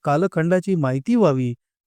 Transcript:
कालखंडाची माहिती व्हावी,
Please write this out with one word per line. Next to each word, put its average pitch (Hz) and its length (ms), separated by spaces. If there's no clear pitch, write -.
कालखंडाची 170 720
माहिती 139 400
व्हावी, 131 380